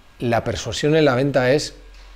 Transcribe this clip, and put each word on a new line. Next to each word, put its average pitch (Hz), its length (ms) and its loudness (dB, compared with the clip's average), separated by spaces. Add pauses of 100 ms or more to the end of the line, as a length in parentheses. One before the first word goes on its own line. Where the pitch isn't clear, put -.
(180)
la 113 240 -2
persuasión 117 540 -2
en 160 80 4
la 135 100 4
venta 131 380 2
es 147 220 -2 (420)